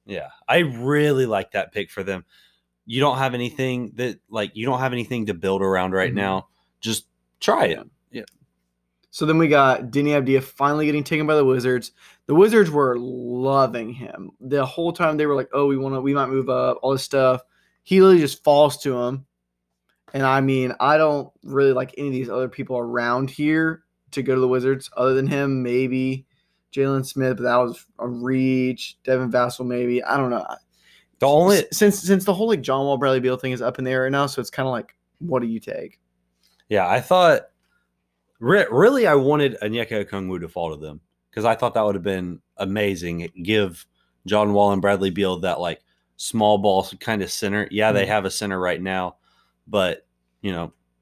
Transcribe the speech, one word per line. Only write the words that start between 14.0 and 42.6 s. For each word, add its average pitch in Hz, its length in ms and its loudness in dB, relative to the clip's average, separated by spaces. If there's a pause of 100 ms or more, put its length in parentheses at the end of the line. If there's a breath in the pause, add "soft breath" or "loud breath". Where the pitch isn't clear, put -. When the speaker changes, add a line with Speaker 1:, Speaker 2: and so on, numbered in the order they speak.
Speaker 2:
The 135 260 -2
whole 170 260 -4
time 160 260 0
they 147 100 0
were 143 80 0
like, 135 180 -4
"Oh, 143 140 2
we 139 100 0
wanna, 135 240 -4
we 139 140 0
might 139 140 0
move 131 200 -2
up," 127 320 0
all 131 120 0
this 131 100 -2
stuff. 131 380 2 (420)
He 185 180 6
literally 185 200 10
just 139 220 -2
falls 147 360 6
to 131 180 -2
him. 127 280 -4 (880)
And, 139 100 -2
I 135 180 2
mean, 131 380 0
I 147 180 4
don't 147 340 0 (120)
really 135 300 2
like 131 240 -4
any 143 100 -6
of 135 60 -4
these 127 160 -6
other 123 200 -4
people 127 300 -8
around 120 500 -2
here 160 540 -2 (280)
to 135 120 -4
go 131 100 0
to 131 80 2
the 127 60 4
Wizards 127 500 0
other 131 160 2
than 135 140 0
him, 139 340 -2
maybe. 131 640 -2 (480)
Jalen 135 320 0
Smith, 131 320 -2
but 120 60 -6
that 123 140 2
was 123 280 -2 (140)
a 117 80 -6
reach. 127 960 -2
Devin 127 280 0
Vassell, 123 340 -2
maybe. 123 380 -2
I 127 140 -2
don't 131 120 -2
know. 117 160 -4 (760 soft breath)
Speaker 1:
The 131 80 2
only 175 300 6
Speaker 2:
S-, 151 140 0
since, 202 280 4
since 190 260 2
the 202 80 2
whole, 208 140 -2
like, 220 140 0
John 139 240 -2
Wall, 139 120 0
Bradley 131 220 2
Beal 127 180 0
thing 131 140 -6
is 123 100 -6
up - 180 -4
in 131 60 -6
the 127 60 -4
air 131 120 0
right 131 80 -2
now, 143 140 0
so 135 160 -6
it's 113 100 -12
kinda 131 180 -4
like, 117 260 -8 (240)
what 147 220 -2
do 117 60 -2
you 113 120 -6
take? - 400 -12 (720)
Speaker 1:
Yeah, 95 180 2
I 113 140 2
thought 175 420 4 (960)
re-, 165 320 2
really 220 360 4
I 151 80 4
wanted 139 460 2
Onyeka 107 440 -4
Okongwu 92 360 -6
to 85 60 -10
fall 85 260 -8
to 73 60 -14
them 76 220 -14 (300)
'cause 110 140 -4
I 117 100 2
thought 120 180 -2
that 110 100 0
would 104 120 0
have 90 80 -8
been 90 380 -6 (160)
amazing. 92 720 -4 (140)